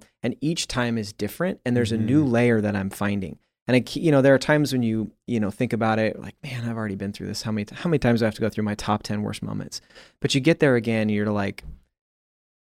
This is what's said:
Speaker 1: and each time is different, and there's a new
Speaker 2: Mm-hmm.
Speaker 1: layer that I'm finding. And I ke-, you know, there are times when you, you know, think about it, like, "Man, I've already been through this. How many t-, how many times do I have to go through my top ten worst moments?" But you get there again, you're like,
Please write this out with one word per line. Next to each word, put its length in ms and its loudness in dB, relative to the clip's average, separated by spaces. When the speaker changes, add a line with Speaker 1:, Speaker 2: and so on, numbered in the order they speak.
Speaker 1:
and 180 -4
each 280 -4
time 280 -2
is 160 -6
different, 540 -4
and 100 2
there's 160 2
a 60 0
new 240 2
Speaker 2:
Mm-hmm. 100 2
Speaker 1:
layer 300 4
that 140 0
I'm 120 -2
finding. 500 -4
And 100 2
I 40 6
ke-, 160 -6
you 140 6
know, 120 6
there 120 8
are 40 6
times 340 2
when 100 0
you, 280 0
you 140 0
know, 100 0
think 240 -2
about 240 0
it, 200 0
like, 240 -16
"Man, 260 -8
I've 80 -6
already 200 -4
been 160 -6
through 140 -10
this. 160 -6
How 100 -4
many 140 -2
t-, 80 -18
how 160 -4
many 80 2
times 220 4
do 40 2
I 40 2
have 80 -2
to 40 -14
go 80 0
through 160 -4
my 120 -2
top 260 -2
ten 200 -4
worst 200 -6
moments?" 380 -8
But 140 0
you 60 2
get 200 2
there 160 4
again, 340 0
you're 200 0
like, 320 -4